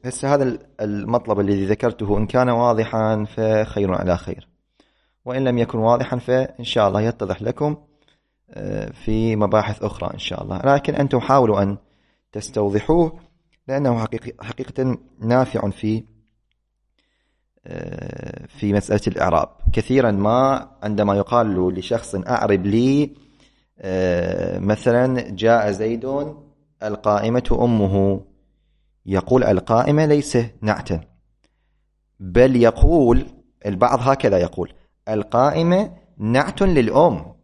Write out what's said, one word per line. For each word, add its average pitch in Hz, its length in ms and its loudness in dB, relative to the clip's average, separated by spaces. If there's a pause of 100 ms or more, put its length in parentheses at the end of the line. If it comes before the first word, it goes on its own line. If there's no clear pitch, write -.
هسه 139 300 -2
هذا 139 100 2
ال-، 123 220 -4 (140)
المطلب 107 600 -2
الذي 98 260 0
ذكرته 104 520 -2
إن 107 80 0
كان 127 220 2
واضحاً 110 760 0
فخير 107 680 -2
على 90 220 0
خير، - 320 -12 (760)
وإن 131 200 -4
لم 123 140 0
يكن 117 200 -2
واضحاً 120 400 0
فإن 127 460 -2
شاء 107 240 2
الله 101 120 0
يتضح 104 420 -4
لكم، 147 340 -4 (760)
آه، 50 400 -10
في 110 460 -2
مباحث 104 460 0
أخرى - 320 -8
إن - 40 -14
شاء - 240 -10
الله، 101 220 -8
لكن 143 300 2
أنتم 135 260 0
حاولوا 113 420 4
أن 98 140 0 (560)
تستوضحوه 107 880 -2 (500)
لأنه 131 300 0
حقيقي-، 113 460 -8
حقيقة 127 540 -4 (220)
نافع 117 500 0
في، 110 340 -4 (1600)
آه، 50 800 -14
في - 260 -4
مسألة 104 340 2
الإعراب. 92 420 0 (240)
كثيراً 123 380 2
ما 117 600 0 (120)
عندما 104 340 0
يقال 107 400 0
له 92 160 0
لشخص: 92 420 -6
"أعرب 101 520 0
لي، 135 440 2 (680)
آه، 90 800 -2
مثلًا 120 720 0
جاء 107 400 2
زيد 117 640 -6 (480)
القائمة 107 800 0
أمه"، 98 640 2 (840)
يقول: 95 380 2
"القائمة 123 640 2
ليس 147 320 0 (220)
نعتا"، 104 400 -2 (1200)
بل 120 360 4
يقول 117 720 4 (400)
البعض 117 360 0
هكذا 127 360 2
يقول: 87 340 -2 (360)
"القائمة 156 840 0 (260)
نعت 131 440 0
للأم". 135 800 2